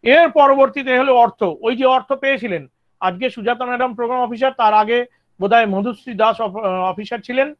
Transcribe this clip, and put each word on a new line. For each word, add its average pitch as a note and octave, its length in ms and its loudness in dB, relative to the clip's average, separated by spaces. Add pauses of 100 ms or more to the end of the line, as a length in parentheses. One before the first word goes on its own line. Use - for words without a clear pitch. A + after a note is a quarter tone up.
(140)
এর E4 120 6 (120)
পরবর্তীতে C4+ 600 2
হলো C4+ 120 2 (120)
অর্থ। - 160 -4 (260)
ওই B3 140 0
যে C4 60 2 (100)
অর্থ B3+ 160 -4
পেয়েছিলেন B3 500 -4 (380)
আজকে F#3 340 -4
সুজাতা A#3+ 360 -4
madam B3 280 -2
program B3 280 -4
officer, A#3+ 340 -2
তার G#3+ 220 2
আগে A#3 160 0 (420)
বোধহয় G#3+ 340 2
মধুশ্রী A3 380 -6 (100)
দাস A3 180 2
অফ-, G#3+ 260 -6
আহ, F#3 160 -2 (100)
officer G#3 340 -10
ছিলেন C4 220 -2 (120)